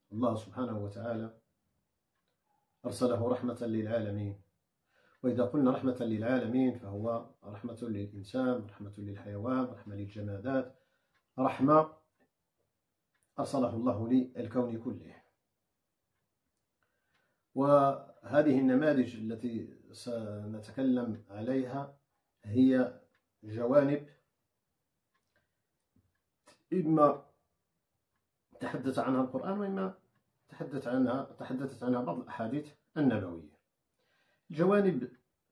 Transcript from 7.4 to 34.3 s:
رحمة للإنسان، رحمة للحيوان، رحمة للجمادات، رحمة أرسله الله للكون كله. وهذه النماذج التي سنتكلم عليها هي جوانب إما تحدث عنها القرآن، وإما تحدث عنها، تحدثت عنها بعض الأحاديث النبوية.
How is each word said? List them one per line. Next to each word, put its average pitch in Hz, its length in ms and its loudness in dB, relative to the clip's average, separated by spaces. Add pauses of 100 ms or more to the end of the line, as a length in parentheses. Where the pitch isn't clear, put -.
رحمة 110 380 -12
للإنسان، 104 880 -4
رحمة 104 280 -14
للحيوان، 104 680 -6
رحمة 104 300 -12
للجمادات، 104 800 -4 (640)
رحمة 143 540 4 (1500)
أرسله 127 380 -2
الله 113 320 -2
للكون 123 720 0
كله. - 360 -10 (2500)
وهذه 139 1040 4
النماذج 131 580 4
التي 110 580 -6 (180)
سنتكلم 110 1400 -4
عليها 127 680 -4 (460)
هي 127 580 4 (440)
جوانب 135 600 2 (2750)
إما 156 520 4 (1400)
تحدث 131 380 -4
عنها 131 240 2
القرآن، 156 360 -4
وإما 190 360 -4 (540)
تحدث 139 400 -8
عنها، 127 340 2 (160)
تحدثت 127 440 -8
عنها 123 180 0
بعض 127 180 -4
الأحاديث 127 540 -6 (240)
النبوية. 98 600 0 (960)